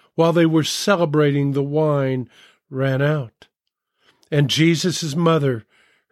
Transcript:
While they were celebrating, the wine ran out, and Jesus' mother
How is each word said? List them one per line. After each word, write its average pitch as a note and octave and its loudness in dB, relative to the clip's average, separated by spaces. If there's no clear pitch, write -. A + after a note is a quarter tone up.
While E3 2
they E3 4
were D#3+ 2
celebrating, D3 0
the C#3 -2
wine C#3 -2
ran C3+ -2
out, C#3+ -4
and C#3+ 2
Jesus' D#3+ 0
mother D3+ 0